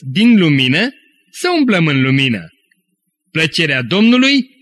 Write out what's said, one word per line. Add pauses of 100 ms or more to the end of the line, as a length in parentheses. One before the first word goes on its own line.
din
lumină, (420)
să (100)
umblăm
în
lumină. (840)
Plăcerea
Domnului (160)